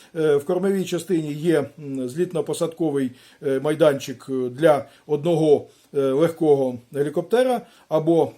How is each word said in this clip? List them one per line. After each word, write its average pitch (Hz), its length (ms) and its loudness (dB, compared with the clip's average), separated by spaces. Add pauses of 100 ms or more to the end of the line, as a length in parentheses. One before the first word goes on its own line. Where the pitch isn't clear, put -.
(160)
е, 156 200 2
в 139 80 -2
кормовій 185 400 -2
частині 165 480 -4
є, 151 320 0 (140)
м, 135 300 -8
злітно-посадковий, 160 1000 -4 (360)
е, 135 140 -2
майданчик, 143 680 0
е, 135 40 -6
для 131 520 2 (220)
одного, 151 600 2 (280)
е, 143 60 -2
легкого 139 760 2 (140)
гелікоптера 175 680 0 (280)
або, 160 500 2